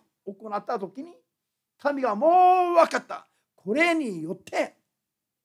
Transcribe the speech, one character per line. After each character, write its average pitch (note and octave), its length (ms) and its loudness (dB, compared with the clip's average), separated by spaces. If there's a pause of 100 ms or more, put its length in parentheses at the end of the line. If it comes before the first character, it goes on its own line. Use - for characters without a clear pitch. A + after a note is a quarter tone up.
(260)
行 G3+ 280 -16
っ G#3 120 -8
た A#3+ 120 -4
時 G3 260 -12
に、 E4+ 100 -20 (640)
神 C#4 240 -4
が A3+ 140 -2
も B3+ 120 0
う E4 40 6 (420)
分 E4 180 6
か B3+ 60 -2
っ - 80 -6
た。 - 220 -14 (280)
こ F#3+ 180 -8
れ E4 200 2
に A3 300 -4
よ E3+ 100 -8
っ - 40 -8
て、 - 380 -8 (680)